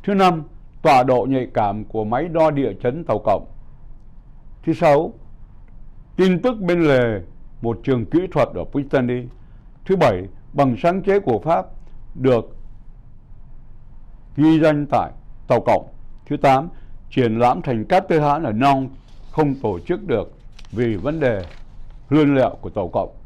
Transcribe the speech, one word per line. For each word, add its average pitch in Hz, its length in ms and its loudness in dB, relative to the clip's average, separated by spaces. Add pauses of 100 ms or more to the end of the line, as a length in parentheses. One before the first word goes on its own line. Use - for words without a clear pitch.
Thứ 202 100 -2
năm, 180 300 4 (380)
tọa 127 220 6
độ 127 260 4
nhạy 131 240 0
cảm 107 300 0
của 110 200 -4
máy 123 240 -2
đo 160 240 2
địa 135 220 -2 (100)
chấn 135 200 -2
Tàu 107 160 -2
Cộng. 98 260 0 (1160)
Thứ 165 100 0
sáu, 160 400 4 (1000)
tin 185 260 4
tức 247 180 0
bên 175 220 0
lề 123 400 4 (400)
một 117 220 -2
trường 123 220 0
kỹ 180 260 0
thuật 147 240 2
ở 85 80 -6 (100)
Brittany. 127 480 -2 (640)
Thứ 190 100 2
bảy, 113 280 2 (300)
bằng 135 300 2
sáng 175 180 2
chế 196 180 2
của 202 200 0
Pháp 175 260 0 (500)
được 127 380 2 (1800)
ghi 156 220 4
danh 151 320 4
tại 98 200 0 (360)
Tàu 117 140 4
Cộng. - 260 0 (380)
Thứ 147 120 -4
tám, 139 320 4 (400)
triển 117 300 0
lãm 127 220 4
thành 110 240 -2
cát 190 220 2
tơ 165 120 2
hãn 147 240 2
ở 123 80 -2
Nong 135 380 2 (420)
không 143 240 2
tổ 104 240 -4
chức 185 280 -6
được 107 260 -2 (380)
vì 113 240 0
vấn 143 240 -4
đề 110 260 0 (640)
lươn 143 260 4
lẹo 123 140 2 (120)
của 92 80 -10
Tàu 92 180 -4
Cộng. 92 220 -2 (160)